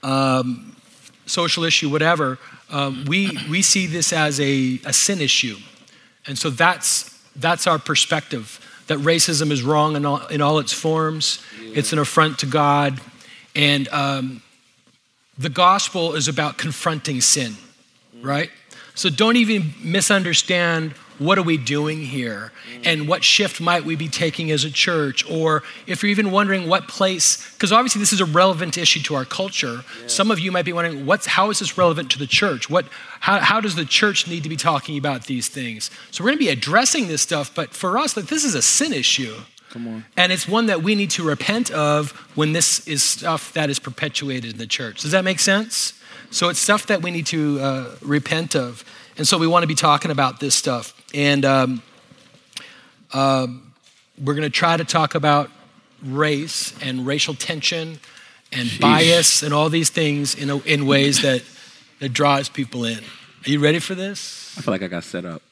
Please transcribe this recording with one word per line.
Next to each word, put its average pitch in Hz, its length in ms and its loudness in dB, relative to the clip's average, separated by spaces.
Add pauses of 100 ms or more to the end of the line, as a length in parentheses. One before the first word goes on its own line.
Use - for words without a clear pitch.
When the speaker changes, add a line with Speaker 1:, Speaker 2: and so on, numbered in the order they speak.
Speaker 1:
um, 131 720 -2 (500)
social 170 380 -2
issue, 165 260 2
whatever. 151 480 2 (320)
Um, 139 380 -4
we, 190 240 0 (180)
we 170 120 0
see 190 260 2
this 160 240 -2
as 151 300 0
a, 135 420 2
a 143 80 -4
sin 190 300 2
issue. 123 340 0 (720)
And 139 100 -6
so 160 120 -2
that's, - 680 0 (200)
that's 165 280 0
our 165 140 4
perspective, 143 800 -2 (280)
that 156 100 0
racism 156 540 2
is 131 120 0
wrong 151 320 4
in 143 100 -2
all, 143 220 -2
in 151 140 -2
all 151 180 4
its 139 140 -4
forms. 160 680 -2 (200)
Speaker 2:
Yeah. 113 140 -16
Speaker 1:
It's 147 180 0
an 156 60 2
affront 151 400 2
to - 60 -2
God. 143 540 2 (560)
And, 143 320 2
um, 135 540 -4 (920)
the 135 140 -4
gospel 180 640 2
is 147 140 -2
about 151 320 -2
confronting 151 600 -2
sin, 120 360 2 (680)
right? 143 300 -4 (420)
So - 160 -2
don't 214 260 4
even 208 460 2
misunderstand 175 1120 0 (260)
what 180 220 2
are 185 40 0
we 165 140 2
doing 147 480 -2
here 117 460 -8 (200)
Speaker 2:
Mm. 120 140 -18
Speaker 1:
and 156 220 0
what 170 160 0
shift - 360 2
might 170 240 2
we 160 120 -2
be 156 120 -4
taking 160 440 -2
as 143 120 2
a 156 60 -4
church? 147 580 0
Or 160 360 2 (240)
if 180 160 -4
you're 208 80 2
even 208 180 2
wondering 190 380 2
what 185 200 2
place, 185 500 2 (200)
'cause 196 140 2
obviously 226 280 4
this 202 140 2
is 190 80 0
a 185 40 2
relevant 170 520 2
issue 160 240 2
to 147 140 -4
our 131 100 -2
culture. 139 580 -6 (180)
Speaker 2:
Yeah. 120 60 -16
Speaker 1:
Some 196 220 0
of 208 100 2
you 185 120 -2
might 175 140 0
be 175 80 -4
wondering, 165 340 -4
what's, 190 180 2
how 196 240 2
is 202 80 -2
this - 180 -4
relevant 165 360 2
to 123 80 -2
the 143 80 -6
church? 160 420 0
What, 170 160 2 (360)
how, 196 180 4
how 214 200 2
does 208 140 -2
the 160 120 -4
church - 420 2
need 170 160 -6
to 156 60 -6
be 160 60 -6
talking 147 440 -2
about 135 260 -4
these 127 240 -4
things? 117 400 -8 (220)
So - 120 -8
we're 226 60 4
gonna 302 80 0
be 262 120 2
addressing 190 580 2
this 156 160 0
stuff, 147 320 -4
but 156 180 -6
for 180 240 -2
us, - 180 0
like, 202 120 -6
this 302 160 -2
is 254 100 0
a 131 80 0
sin 294 320 2
issue. 123 420 0 (360)
Speaker 2:
Come 117 160 -10
on. 113 180 -10 (100)
Speaker 1:
And 180 160 4
it's 185 160 -2
one 220 200 2
that 175 160 0
we 208 100 2
need 202 180 0
to 175 120 -4
repent 208 480 -2
of 147 400 0 (240)
when 151 180 2
this - 340 0
is 147 140 -4
stuff - 520 -2
that 151 180 -2
is 139 80 -2
perpetuated 131 720 -6
in 107 80 -14
the 113 80 -10
church. 113 340 -8
Does 147 100 -4
that 185 120 2
make 185 160 -2
sense? 208 540 0 (360)
So 175 200 0
it's 170 100 -4
stuff 202 280 2
that 196 140 0
we 175 80 -2
need 170 180 -4
to, 151 320 0
uh, 135 260 -2 (160)
repent 151 540 -2
of. 123 280 -4 (340)
And 156 100 0
so 202 120 4
we 165 80 4
wanna 170 200 6
be 156 80 0
talking 156 360 2
about 135 280 0
this 143 160 0
stuff. 123 380 -2 (220)
And, 143 280 2
um, 131 380 4 (1300)
um, 131 600 0 (500)
we're 139 120 0
gonna 151 140 -2
try 170 280 2
to 165 80 -2
talk 160 300 0
about 147 340 4 (540)
race 147 800 -2
and 127 260 -4
racial 147 260 -2
tension 160 640 -6 (520)
and 123 180 -4
Speaker 2:
Sheesh. - 100 -6
Speaker 1:
bias 165 640 6
and 147 100 0
all 151 160 4
these 165 200 0
things 147 460 -2
in 139 140 -6
a, 143 100 0
in 143 260 0
ways 139 360 4
that, 131 200 2 (580)
that 139 140 -4
draws 139 360 2
people 123 360 -6
in. 113 140 -4
Are - 500 -14
you 147 100 2
ready 151 200 4
for 190 160 -6
this? - 600 -10
Speaker 2:
I 170 40 -12
feel 117 100 -2
like 95 120 -2
I 92 40 -6
got 87 160 -6
set 90 220 -8
up. 82 160 -12 (100)